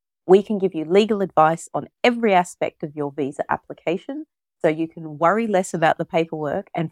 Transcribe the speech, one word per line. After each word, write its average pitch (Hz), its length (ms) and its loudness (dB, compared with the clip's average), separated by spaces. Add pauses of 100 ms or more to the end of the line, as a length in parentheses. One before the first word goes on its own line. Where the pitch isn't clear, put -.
(260)
We 190 160 6
can 208 160 -4
give 185 160 -2
you 156 120 -6
legal 202 360 2
advice 160 540 2
on 147 140 -6 (140)
every 233 300 2
aspect - 480 0
of 151 140 -10
your 143 160 -4
visa 143 400 -4
application, 220 760 -6 (360)
so 165 80 2
you 156 180 -2
can 156 300 -14
worry 185 280 2
less 196 280 -2
about 160 240 2
the 165 80 -6
paperwork 165 680 -4
and 165 180 -4